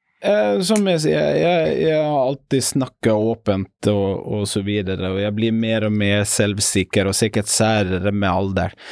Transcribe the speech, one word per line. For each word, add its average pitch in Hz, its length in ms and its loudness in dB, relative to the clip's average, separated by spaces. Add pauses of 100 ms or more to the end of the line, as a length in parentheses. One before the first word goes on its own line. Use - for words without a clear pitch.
(240)
eh, 208 380 2
som 208 240 2
jeg 175 160 2
sier, 151 340 2
jeg, 160 460 0
jeg 156 160 2
har 151 300 0
alltid 135 340 -2
snakket 123 520 -2
åpent 107 760 -2
og, 98 400 0
og 107 200 -4
så 104 140 -4
videre, 98 480 -2
og 95 100 -4
jeg 104 140 -2
blir 113 180 0
mer 113 340 0
og 107 80 0
mer 104 300 2
selvsikker 101 840 0
og 98 80 0
sikkert 107 320 0
særere 101 640 0
med 101 180 0
alder. 92 440 -2 (180)